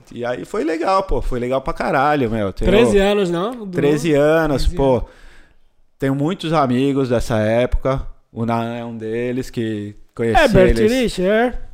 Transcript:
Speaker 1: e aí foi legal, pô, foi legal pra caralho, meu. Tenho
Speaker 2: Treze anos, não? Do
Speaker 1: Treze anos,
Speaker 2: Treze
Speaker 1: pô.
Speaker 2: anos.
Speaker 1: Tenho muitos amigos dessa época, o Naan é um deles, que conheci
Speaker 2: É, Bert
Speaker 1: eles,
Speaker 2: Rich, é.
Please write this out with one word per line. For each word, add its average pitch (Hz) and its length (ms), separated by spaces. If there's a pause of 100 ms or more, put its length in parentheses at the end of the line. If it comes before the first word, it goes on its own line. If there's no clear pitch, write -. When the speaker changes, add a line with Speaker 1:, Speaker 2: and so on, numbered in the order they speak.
(120)
Speaker 1:
e 117 120
aí 123 220
foi 214 180
legal, 311 380
pô, 151 200
foi - 160
legal 123 220
pra 165 140
caralho, 151 560
meu. 214 220
Tenho - 180
Speaker 2:
Treze 208 280
anos, 202 320
não? 175 200
Do 240 160
Speaker 1:
Treze 151 480
anos, 151 480
Speaker 2:
Treze - 140
Speaker 1:
pô. 131 200
Speaker 2:
anos. 110 80 (920)
Speaker 1:
Tenho 135 160
muitos 156 400
amigos 135 560
dessa 117 280
época, 123 680 (260)
o 117 140
Naan 117 300
é 117 80
um 117 120
deles, 120 540
que 104 440 (200)
conheci 117 260
Speaker 2:
É, 294 80
Bert 190 300
Speaker 1:
eles, 220 140
Speaker 2:
Rich, 240 300
é. 220 360 (160)